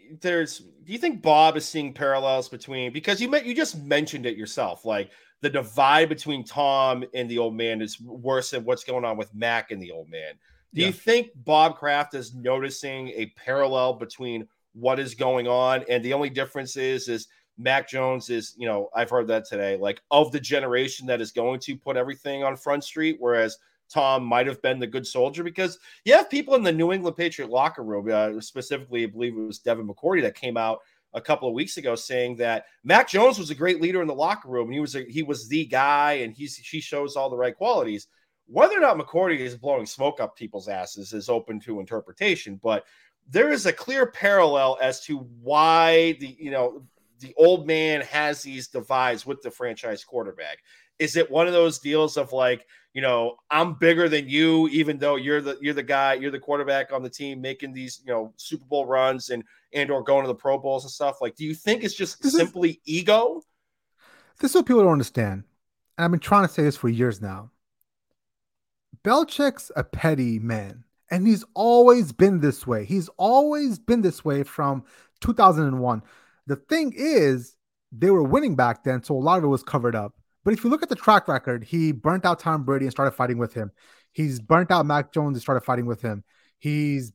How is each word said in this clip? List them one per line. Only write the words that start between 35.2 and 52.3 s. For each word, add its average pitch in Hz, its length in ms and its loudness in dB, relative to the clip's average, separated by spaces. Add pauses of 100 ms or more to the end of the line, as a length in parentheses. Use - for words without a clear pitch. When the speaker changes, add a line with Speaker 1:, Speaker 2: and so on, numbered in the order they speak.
Speaker 1:
was 139 260 -8
the 151 160 -2
guy, 143 500 2
and 117 200 -6
he's, 135 220 -16
he - 220 -12
shows 143 380 -8
all 135 140 -4
the 127 80 -8
right 123 180 -2
qualities. 143 520 -2 (380)
Whether 285 300 4
or 381 40 2
not 247 180 4
McCourty 165 400 0
is 123 180 -8
blowing 127 300 -4
smoke 139 340 -4
up 107 160 -6
people's 104 320 -14
asses 98 460 -10
is 107 160 -8
open 113 300 -4
to 104 200 -10
interpretation, 104 840 -6
but 110 220 -2 (460)
there 233 200 4
is 247 140 -2
a 180 80 0
clear 262 380 -2
parallel 147 720 2
as 131 240 -2
to 147 120 -6 (220)
why 165 800 6
the, 131 180 -14
you 151 120 -12
know, 127 340 -2 (360)
the 131 180 -20
old 165 280 6
man 156 360 0
has 147 400 -2
these 135 260 -12
divides 127 560 -2
with 135 160 -10
the 120 100 -10
franchise 113 540 -10
quarterback. 87 540 -10 (400)
Is 156 180 -2
it 165 140 2
one 160 160 2
of 180 80 -2
those 170 240 4
deals 151 400 0
of, 135 160 -4